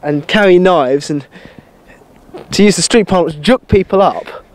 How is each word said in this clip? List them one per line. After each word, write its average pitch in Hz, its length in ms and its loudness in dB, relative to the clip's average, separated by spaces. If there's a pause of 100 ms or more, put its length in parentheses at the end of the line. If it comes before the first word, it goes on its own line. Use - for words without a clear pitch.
and 147 240 -6
carry 202 320 2
knives 147 520 0
and, 143 160 -6 (1300)
to - 100 -2
use 202 140 4
the 175 60 -6
street 208 260 0
parlance, 170 260 0
juke 151 340 -2
people 190 320 0
up. 156 440 -2 (100)